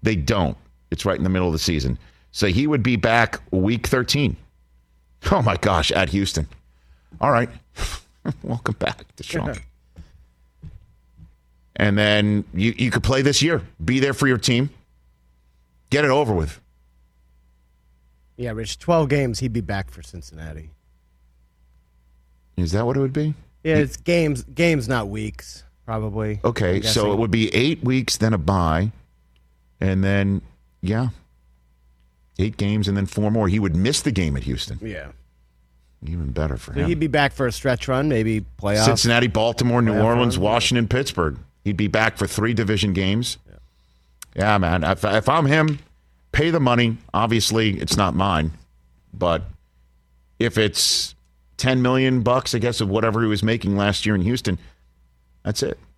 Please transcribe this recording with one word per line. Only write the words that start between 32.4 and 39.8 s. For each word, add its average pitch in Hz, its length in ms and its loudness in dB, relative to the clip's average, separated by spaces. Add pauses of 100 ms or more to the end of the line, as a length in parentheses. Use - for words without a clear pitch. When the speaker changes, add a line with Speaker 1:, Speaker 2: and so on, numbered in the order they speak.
Speaker 1:
games, 101 320 0
and 98 80 0
then 98 80 0
four 104 260 -2
more. 110 160 2
He 101 120 2
would 95 160 0
miss 107 260 2
the 147 100 -2
game 87 240 0
at 64 80 -6
Houston. 64 380 -6
Speaker 2:
Yeah. 85 300 -12 (920)
Speaker 1:
Even 78 260 -6
better 73 260 -2
for - 160 -14
Speaker 2:
So 139 80 -2
Speaker 1:
him. 147 80 0
Speaker 2:
he'd 165 100 -2
be 160 80 0
back 143 240 0
for 131 160 -4
a 117 60 -2
stretch - 340 -2
run, 135 220 0
maybe 110 360 0 (160)
playoff. 104 220 2
Speaker 1:
Cincinnati, 117 440 4
Baltimore, 117 540 2